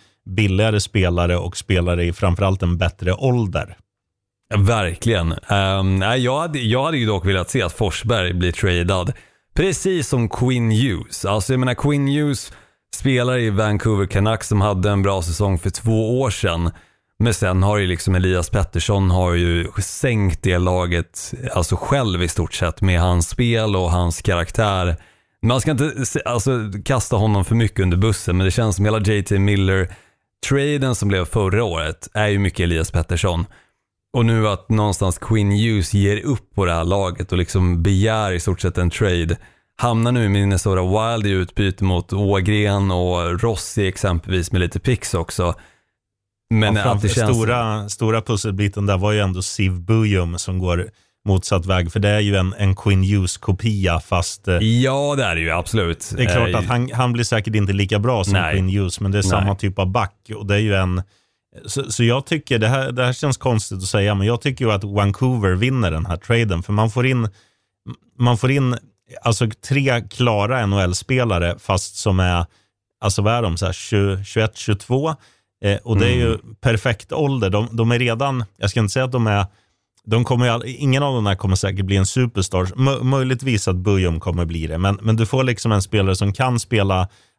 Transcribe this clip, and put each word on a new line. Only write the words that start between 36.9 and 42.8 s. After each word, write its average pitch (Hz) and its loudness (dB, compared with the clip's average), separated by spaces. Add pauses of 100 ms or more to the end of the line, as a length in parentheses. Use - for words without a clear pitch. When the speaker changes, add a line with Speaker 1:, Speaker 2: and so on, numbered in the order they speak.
Speaker 2:
och 87 0
liksom 87 2
begär 101 2
i 90 -2
stort 90 -2
sett 90 -2
en 90 2
trade. 87 0 (440)
Hamnar 117 0
nu 123 2
i 98 2
Minnesota 98 2
Wild 107 0
i 101 0
utbyte 95 -2
mot 92 0
Ågren 98 0